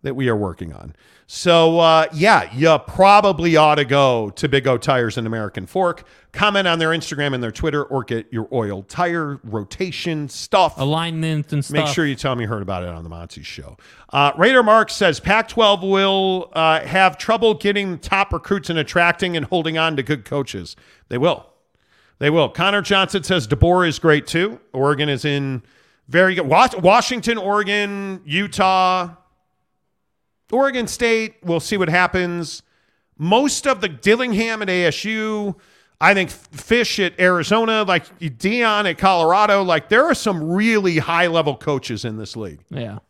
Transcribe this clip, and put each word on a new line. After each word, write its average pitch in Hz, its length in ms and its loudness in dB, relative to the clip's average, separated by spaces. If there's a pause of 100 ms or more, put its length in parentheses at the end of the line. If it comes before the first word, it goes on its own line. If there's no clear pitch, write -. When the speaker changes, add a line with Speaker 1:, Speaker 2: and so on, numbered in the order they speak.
Speaker 1:
that 135 140 -8
we 127 140 -2
are 113 60 2
working 90 380 -6
on. 50 200 -16 (340)
So, 165 520 4
uh, 160 340 6
yeah, 156 400 2
you 151 320 4
probably 190 720 4
ought 151 180 6
to 143 100 0
go 123 440 2
to - 180 -6
Big 135 200 0
O 127 100 2
Tires 120 400 0
in 113 80 -4
American 110 400 -6
Fork, 180 380 -4 (280)
comment 202 360 0
on 165 100 2
their 160 120 0
Instagram 143 440 -4
and 127 80 -4
their 113 100 -6
Twitter, 147 320 -4
or 131 200 -6
get 113 280 -6
your 110 220 -6
oil 101 300 -4
tire 165 600 -4
rotation 143 840 -8
stuff. - 480 -2
Speaker 2:
Alignment 160 760 -4
and 143 200 -4
Speaker 1:
Make 151 140 0
Speaker 2:
stuff. 143 100 -4
Speaker 1:
sure 165 100 0
you 139 80 -2
tell 131 220 -4
me 120 80 -6
you 107 40 -6
heard 107 140 -6
about 90 220 -6
it 87 60 -10
on 82 120 -12
the 82 80 -14
Monty 82 320 -16
Show. 67 340 -18 (380)
Uh, 143 240 0
Raider 247 240 4
Mark 220 300 4
says, 170 280 0
"Pac-twelve 208 600 2
will, 190 720 0
uh, 160 280 2
have 185 360 0
trouble 220 380 0
getting 202 420 -2
top - 340 -4
recruits 196 380 -4
and 165 80 -2
attracting 170 580 0
and 147 120 -4
holding 160 320 -2
on 160 160 0
to 139 80 -4
good 123 220 -4
coaches." 117 500 -8 (340)
They 120 80 -6
will. 156 300 -2 (720)
They 143 100 0
will. 156 200 2
Connor 196 340 0
Johnson 190 400 0
says, 160 240 0
"DeBoer 175 400 4
is 151 100 -2
great, 151 300 2
too. 190 320 -4 (140)
Oregon 143 360 0
is 139 160 -4
in 139 380 -4 (440)
very 180 280 2
good." 175 100 -2
Was-, 196 300 4
Washington, 220 640 2
Oregon, 202 840 -4
Utah, 185 840 0 (1400)
Oregon 254 360 0
State, 226 460 -2 (100)
we'll 170 160 -2
see - 160 -4
what 180 140 0
happens. 175 720 0 (560)
Most 226 480 0
of 254 160 0
the 196 80 -4
Dillingham 220 720 0
at 196 80 -4
A 180 160 0
S 151 180 0
U, 214 520 -4 (440)
I 180 140 4
think 190 160 0
Fish - 680 -2
at 180 200 -2
Arizona, 208 640 2
like, 170 540 -4
Dion 214 480 0
at 170 140 -4
Colorado, 190 640 4
like, 165 260 0
there 247 160 4
are 339 80 2
some 165 400 -2
really 196 460 2
high-level 165 580 0
coaches 127 480 -6
in 110 120 -8
this 107 180 -12
league. 92 240 -10 (100)
Speaker 2:
Yeah. 113 300 -12 (100)